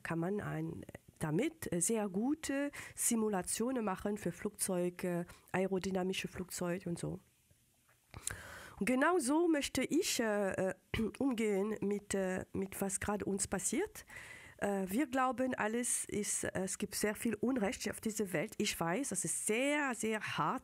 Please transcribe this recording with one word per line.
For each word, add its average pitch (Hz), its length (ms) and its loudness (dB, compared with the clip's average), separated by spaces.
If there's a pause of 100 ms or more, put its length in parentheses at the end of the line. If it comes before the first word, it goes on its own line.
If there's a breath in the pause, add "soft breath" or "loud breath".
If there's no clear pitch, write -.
kann 165 180 -2
man 190 200 0
ein, 156 440 -4 (340)
damit, 196 540 0
äh, 175 80 2
sehr 208 280 2
gute 277 600 0 (240 loud breath)
Simulationen 220 880 2
machen 202 340 -2
für 175 140 -2
Flugzeuge, 180 920 -2 (260 loud breath)
aerodynamische 185 760 0
Flugzeuge 180 600 -4
und 170 100 -2
so. 160 200 -4 (1600 loud breath)
Und 196 80 0
genau 285 320 6
so 311 300 4
möchte 277 340 2
ich, - 380 2
äh, 202 500 2
äh, - 40 -2 (200)
<clears throat> 220 240 0
umgehen 214 600 2
mit, 202 340 0
äh, 185 380 0
mit 190 280 -4
was 196 200 0
gerade 202 240 -2
uns 196 240 0
passiert. 254 560 -2 (540 loud breath)
Äh, 196 300 0
wir 247 180 0
glauben, 254 480 0
alles 233 520 0
ist, - 380 -2
äh, - 200 0
es - 140 -4
gibt - 160 -4
sehr 208 200 2
viel 226 200 0
Unrecht 233 560 0
auf - 100 -6
dieser 202 320 -2
Welt. 175 260 0
Ich 208 200 0
weiß, 180 320 0
das - 140 -2
ist - 220 -2
sehr, 269 480 2
sehr 220 260 -2
hart, 190 440 0